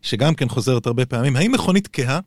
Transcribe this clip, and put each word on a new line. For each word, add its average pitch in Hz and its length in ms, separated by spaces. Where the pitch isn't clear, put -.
שגם 143 340
כן 131 140
חוזרת 123 380
הרבה 123 180
פעמים, 123 300
האם 185 160
מכונית 196 420
כהה 135 340